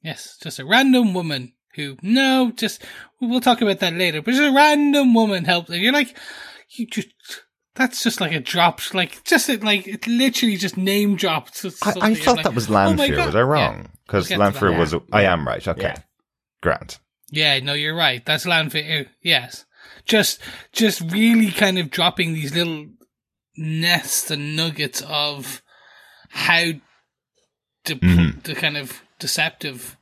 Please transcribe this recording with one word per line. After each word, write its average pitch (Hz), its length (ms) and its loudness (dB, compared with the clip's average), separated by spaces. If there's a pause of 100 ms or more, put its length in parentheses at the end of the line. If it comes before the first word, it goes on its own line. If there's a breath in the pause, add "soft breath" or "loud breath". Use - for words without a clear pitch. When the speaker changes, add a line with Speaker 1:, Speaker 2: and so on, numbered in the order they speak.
Speaker 1:
Yes, - 400 -14
just - 180 -12
a 131 60 -12
random 247 480 4
woman 151 400 -4 (220)
who, 143 260 -8
no, 262 540 2
just, - 280 -6 (380 loud breath)
we'll 247 180 0
talk 247 220 4
about 202 180 2
that 175 140 -2
later, 170 280 -2
but 214 100 -2
just 269 120 4
a 285 100 4
random 285 600 6
woman 208 320 2
helped 175 240 0
them. 170 100 -4
You're 220 140 2
like, 285 240 0 (540 loud breath)
you 233 160 -8
just, - 200 -8 (680 loud breath)
that's - 280 -2
just 226 160 -2
like 165 140 -2
a 156 80 -2
drop, 170 400 2 (120)
like, 185 300 -4
just, 302 240 2
it, 226 160 -2
like, 208 240 0
it 214 180 -10
literally 240 520 2
just 180 180 -4
name 196 400 2
dropped 160 480 -4
Speaker 2:
I, 202 40 -8
I - 20 -8 (240)
Speaker 1:
something. 202 220 2
Speaker 2:
thought 247 220 4
Speaker 1:
Like, 156 80 -4
Speaker 2:
that 143 100 0
was 113 140 -2
Speaker 1:
"Oh 107 40 2
my 98 140 6
Speaker 2:
Lanfear. 95 280 2
Speaker 1:
God." - 120 0
Speaker 2:
Was 73 80 -4
I 107 40 4
Speaker 1:
Yeah. 123 60 4
Speaker 2:
wrong? 107 440 -2 (180)
'Cause 95 220 -2
Speaker 1:
We'll - 0 -
get 90 60 -2
to 95 40 -2 (200)
Speaker 2:
Lanfear 95 120 4
Speaker 1:
that. 82 80 2
Speaker 2:
was, 80 140 2
Speaker 3:
Yeah. 85 60 -2 (140)
Speaker 2:
a, - 20 -4
I 107 80 6
am 87 240 2
right. 52 180 -4
Okay. 85 180 -4
Speaker 3:
Yeah. - 120 -4 (680)
Speaker 2:
Grant. - 380 -4 (320)
Speaker 1:
Yeah, 147 280 0
no, 139 140 -6
you're 151 220 -4
right. 139 300 -2
That's 156 200 -2
Lanfear. 156 600 -2 (160)
Yes. 147 420 -2 (420 loud breath)
Just, - 360 0 (320 loud breath)
just 214 260 0 (120)
really 220 400 4
kind 190 280 0
of 160 100 -6
dropping 170 440 -2
these 147 200 -6
little 160 340 -4 (680)
nests 160 720 -4
and 147 280 -6
nuggets 156 500 -4
of 147 540 -6 (680 soft breath)
how 170 340 2 (1200)
de- 156 100 -4
Speaker 2:
Mm-hmm. 87 480 2
Speaker 1:
the 156 120 -8
kind 147 200 -4
of 139 260 -10 (180)
deceptive - 840 -6